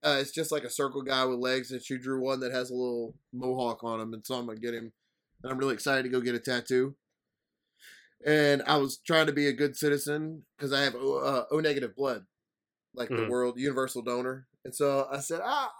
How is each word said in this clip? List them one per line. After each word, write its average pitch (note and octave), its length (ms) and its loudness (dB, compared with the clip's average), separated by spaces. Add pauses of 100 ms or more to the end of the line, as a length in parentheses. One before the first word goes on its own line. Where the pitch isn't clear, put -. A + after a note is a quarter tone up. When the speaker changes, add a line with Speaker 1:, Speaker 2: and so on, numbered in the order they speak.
Speaker 1:
uh, D3 160 4
it's C#3 120 -2
just, D#3 200 -4
like, D3 140 -2
a A#2+ 40 -10
circle C#3 320 -2
guy C3 220 2
with B2+ 160 2
legs, B2+ 320 0
and B2 100 -8
she C3 160 -6
drew C3 240 -4
one C3 200 0
that B2+ 100 -4
has B2+ 200 -2
a B2 40 -4
little A#2+ 400 -2 (160)
mohawk B2 540 -2
on A2+ 160 -4
him, A2+ 120 -8
and A2 120 -12
so C3 100 -4
I'm A#2+ 120 -4
gonna A2 120 -10
get A#2 140 -4
him, A#2 180 -10 (520)
and C3 80 -6
I'm C3 60 -2
really C3+ 180 2
excited C3+ 280 2
to B2+ 60 -4
go B2+ 100 2
get A#2+ 160 0
a A#2+ 40 -4
tattoo. B2+ 560 0 (1300)
And D3 420 6
I D3+ 100 4
was C#3 200 0
trying D#3+ 300 4
to D3 60 2
be C#3+ 140 4
a C#3 60 4
good C#3 240 0
citizen D3+ 680 0 (140)
'cause C#3 160 -4
I C#3 80 2
have C3 140 2
O, C3+ 240 0
uh, C3+ 320 0
O D3+ 100 4
negative C#3 340 0
blood, B2 300 -2 (680)
like, A#2+ 160 -6
the - 60 -2
Speaker 2:
Mm-hmm. A2 160 0
Speaker 1:
world B2 260 0
universal C3 440 -2
donor. B2+ 460 -4 (180)
And C3 100 -12
so C#3 340 2
I C#3 120 -4
said, E3 200 -4
"Ah, B3+ 380 -2